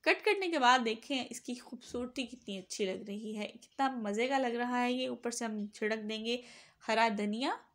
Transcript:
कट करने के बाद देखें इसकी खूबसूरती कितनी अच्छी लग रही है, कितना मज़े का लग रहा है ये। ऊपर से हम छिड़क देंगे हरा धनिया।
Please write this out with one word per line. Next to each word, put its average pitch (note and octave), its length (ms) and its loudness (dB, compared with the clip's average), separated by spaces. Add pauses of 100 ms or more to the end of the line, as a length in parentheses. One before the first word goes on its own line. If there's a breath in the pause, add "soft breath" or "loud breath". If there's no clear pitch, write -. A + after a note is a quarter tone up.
कट G4 180 4
करने G4+ 280 2
के D#4+ 100 2
बाद B3 220 8
देखें A#3 440 -2
इसकी B3 300 -8
खूबसूरती B3 680 -8
कितनी G#3 320 -10
अच्छी F#3+ 280 -2
लग F#3+ 220 -4
रही G#3+ 260 -8
है, G#3 140 -6
कितना - 500 -4
मज़े G#3+ 300 0
का C4+ 100 2
लग B3 180 2
रहा B3 220 0
है B3 160 2
ये। B3+ 140 0
ऊपर A#3+ 240 -4
से A#3 140 -4
हम G#3+ 300 -4
छिड़क A3 240 0
देंगे A3 420 -4 (420 loud breath)
हरा A3+ 280 4
धनिया। A3 460 0 (180)